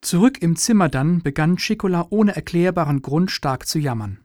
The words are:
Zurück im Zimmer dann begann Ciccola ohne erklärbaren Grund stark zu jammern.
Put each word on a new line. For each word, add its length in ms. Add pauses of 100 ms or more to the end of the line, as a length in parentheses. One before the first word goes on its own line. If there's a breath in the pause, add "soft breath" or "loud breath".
Zurück 420
im 140
Zimmer 320
dann 340
begann 360
Ciccola 520
ohne 240
erklärbaren 680
Grund 280
stark 360
zu 120
jammern. 460